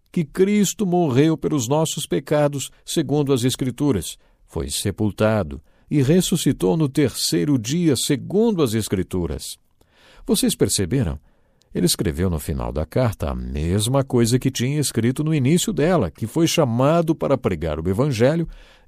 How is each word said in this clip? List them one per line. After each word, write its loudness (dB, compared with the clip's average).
que -2
Cristo 2
morreu 2
pelos -2
nossos 0
pecados, -2
segundo 0
as 2
Escrituras, -2
foi -6
sepultado -2
e 2
ressuscitou 2
no 0
terceiro 0
dia, 0
segundo 0
as 2
Escrituras." -4
Vocês 0
perceberam? -2
Ele 0
escreveu 0
no -2
final -6
da -4
carta -2
a -4
mesma -2
coisa 2
que -2
tinha -2
escrito 0
no 0
início 2
dela, 2
que -8
foi 2
chamado 2
para 0
pregar -2
o -2
evangelho 2